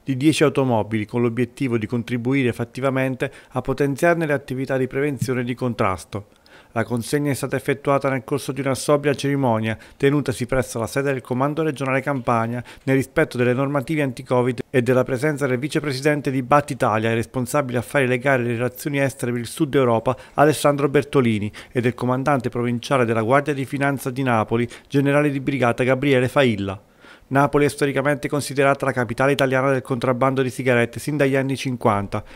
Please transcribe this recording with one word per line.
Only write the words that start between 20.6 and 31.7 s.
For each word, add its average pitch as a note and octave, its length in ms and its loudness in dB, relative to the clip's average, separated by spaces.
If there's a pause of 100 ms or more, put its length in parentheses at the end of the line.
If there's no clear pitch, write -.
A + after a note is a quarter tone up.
Bertolini, A#2+ 640 2 (200)
e B2+ 100 -2
del A#2 140 0
comandante B2+ 540 0
provinciale A#2+ 560 0
della A2+ 180 0
Guardia C#3 320 2
di C3+ 100 -4
Finanza C#3 460 -2
di C3 140 -4
Napoli, A#2 440 2 (200)
generale C#3+ 420 4
di C3+ 100 -4
brigata B2+ 440 0
Gabriele C3 440 2
Failla. G2+ 520 0 (460)
Napoli C#3+ 380 2
è C#3+ 40 4
storicamente C#3+ 600 -2
considerata C#3 560 0
la C3+ 80 0
capitale C3 400 0
italiana C3+ 380 2
del C3 100 0
contrabbando B2+ 600 0
di B2+ 80 -2
sigarette A#2+ 500 0
sin D3 160 -4
dagli C#3 200 2
anni C3+ 200 0
cinquanta, G#2+ 680 -2 (140)